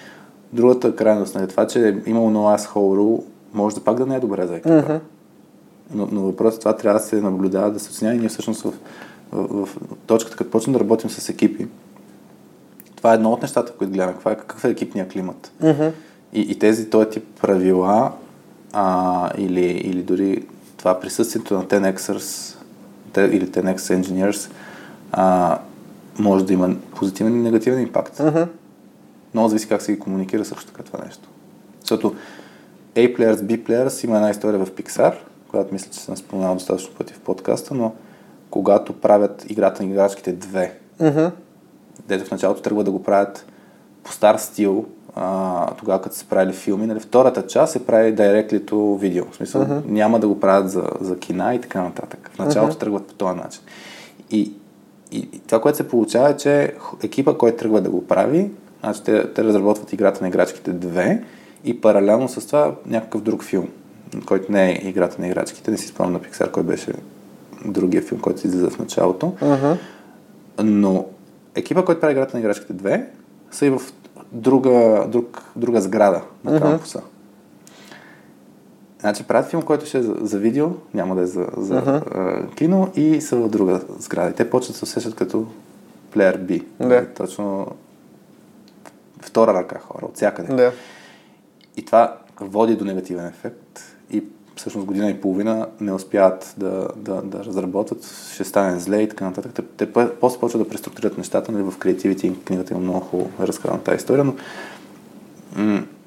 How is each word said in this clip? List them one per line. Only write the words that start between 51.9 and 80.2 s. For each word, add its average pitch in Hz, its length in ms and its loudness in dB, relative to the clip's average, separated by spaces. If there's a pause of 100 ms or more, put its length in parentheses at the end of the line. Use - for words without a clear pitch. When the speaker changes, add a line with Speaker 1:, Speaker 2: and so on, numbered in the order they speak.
Speaker 1:
В - 40 -8
началото 113 340 2
Speaker 2:
Мгм. - 60 -14
Speaker 1:
тръгват 101 280 -4
по - 60 -20
този 92 240 -4
начин. - 240 -14 (680)
И, 107 80 2 (720)
и, - 60 -10 (160)
и - 60 -18
това, - 220 0
което 147 160 2
се 151 100 -4
получава 120 420 4
е, 143 80 2
че 143 420 2
х-, - 240 -14
екипа, - 340 0
който 117 200 4
тръгва 110 240 2
да 95 80 -2
го 92 180 -2
прави, 151 440 2 (280)
значи - 240 -6
те, 107 300 2
те 113 100 0
разработват 104 500 2
играта 98 280 2
на 92 60 -2
играчките 90 460 0
две 90 500 0 (420)
и 120 160 -4
паралелно 107 480 4
с - 180 -10
това 147 280 2 (100)
някакъв 113 360 -4
друг 104 220 -2
филм, - 240 -2 (580)
който 98 260 0
не 95 200 4
е 95 160 -4
играта 90 340 -2
на 87 60 -4
играчките, - 440 -4
не 98 60 0
си - 100 -10
спомням 90 260 -2
на 82 60 -4
Pixar, - 320 -4
кой 87 120 0
беше - 300 -4 (720)
другия 92 360 0
филм, - 200 -6
който 90 260 -2
излиза 90 220 0
в - 100 -6
началото. 90 640 0
Speaker 2:
Мгм. 143 320 2 (920)
Speaker 1:
Но 101 420 4 (500)
екипа, 180 300 0
който 165 160 0
прави 151 120 2
играта 135 240 -2
на 117 40 -4
играчките 101 320 -2
две, 104 360 -4 (420)
са - 140 -2
и 139 40 4
в 131 120 0 (500)
друга, 120 760 4
друг, 120 360 -4 (120)
друга 120 260 2
сграда 95 400 4 (220)
на 127 80 -2
Speaker 2:
Мгм. 156 100 4
Speaker 1:
кампуса. 156 400 0 (2000)
Значи 104 240 -2
правят 120 260 2
филм, 165 120 -2
който 151 240 0
ще - 120 -4
е 127 60 2
за, 104 180 0